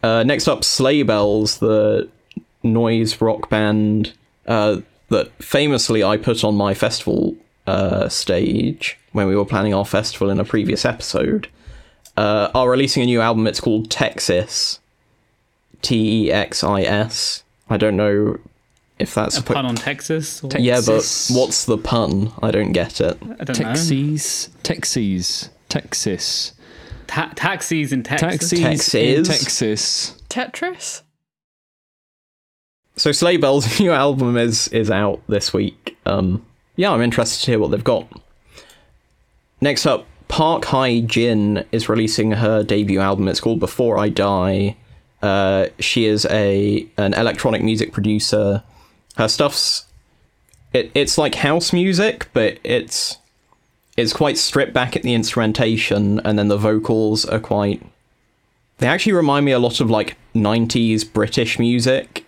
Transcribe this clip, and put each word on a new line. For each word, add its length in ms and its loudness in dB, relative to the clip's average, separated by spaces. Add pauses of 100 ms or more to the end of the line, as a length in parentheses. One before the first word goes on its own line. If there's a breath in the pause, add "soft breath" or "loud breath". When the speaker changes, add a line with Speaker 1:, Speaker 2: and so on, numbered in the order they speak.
Speaker 1:
Uh, 180 2
next 240 0
up, 160 0
Sleigh 400 2
Bells, 560 2
the 500 2 (560)
noise 560 2
rock 300 0
band, 600 2 (340)
uh, 300 2 (320)
that 240 0 (100)
famously 600 2
I 120 4
put 280 0
on 100 2
my 200 2
festival, 600 -2 (320)
uh, 420 0
stage 880 -2 (140)
when 160 0
we 80 2
were 100 2
planning 300 0
our 100 0
festival 460 -2
in 80 0
a 60 0
previous 400 -2
episode, 640 -2 (680 loud breath)
uh, 380 0
are 160 4
releasing 320 2
a 40 2
new 140 4
album. 280 2
It's 120 -4
called 300 0
Texas. 880 -2 (1040)
T 440 2
E 60 0
X 300 -2
I 200 2
S. 600 -2 (260)
I 100 0
don't 180 2
know 420 0 (640)
if 120 -4
that's 260 -2
Speaker 2:
A 20 -2
Speaker 1:
a 20 -6
put- 140 -2
Speaker 2:
pun 100 -2
on 80 -4
Texas, 680 -6
or? 120 -8
Speaker 1:
Yeah, 200 2
but 100 2 (120)
Speaker 3:
Texas. 340 -2
Speaker 1:
what's 320 2
the 140 2
pun? 520 0 (140)
I 80 0
don't 180 0
get 300 -2
it. 180 0 (220)
Speaker 2:
I 20 -8
don't 160 -6
know. 80 0
Speaker 3:
Texas, 840 -2 (120)
Texas, 880 -4 (200)
Texas. 840 -6 (560 loud breath)
Speaker 2:
Ta-, 260 -6
taxis 580 -2
in 120 -2
Texas. 460 -2 (100)
Speaker 3:
Taxis 340 0
in 300 2
Speaker 1:
Texas. 880 -2 (140)
Speaker 3:
Texas. 20 -16
Speaker 4:
Tetris? 720 -8 (1900)
Speaker 1:
So 160 0
Sleigh 260 2
Bells' 420 2
<laughs> 0 -
new 120 4
album 440 2
is, 320 0
is 220 0
out 380 0
this 240 0
week. 440 -4 (100)
Um, 380 0 (320)
yeah, 160 2
I'm 80 2
interested 440 0
to 80 -2
hear 60 2
what 120 0
they've 120 -2
got. 240 0 (1500 loud breath)
Next 260 0
up, 200 0 (220)
Park 380 0
Hye 340 2
Jin 720 0
is 160 -2
releasing 440 0
her 300 2
debut 380 0
album. 280 0
It's 120 -2
called 200 0
Before 380 0
I 100 0
Die. 680 0 (460 soft breath)
Uh, 460 2 (100)
she 280 0
is 200 0
a, 600 0 (100)
an 180 0
electronic 480 0
music 300 -2
producer. 720 0 (540 soft breath)
Her 120 0
stuff's, 580 -2 (840)
it, 220 0
it's 220 0
like 200 0
house 360 0
music, 600 0
but 320 0
it's, 540 -4 (800)
it's 160 0
quite 260 0
stripped 340 -2
back 240 -2
at 60 -4
the 120 0
instrumentation, 1080 0
and 180 0
then 100 2
the 80 2
vocals 720 0
are 120 -2
quite, 440 -2 (960)
they 100 0
actually 240 2
remind 340 2
me 60 2
a 80 4
lot 200 0
of, 100 2
like, 260 0 (180)
nineties 680 2
British 540 -2
music 680 0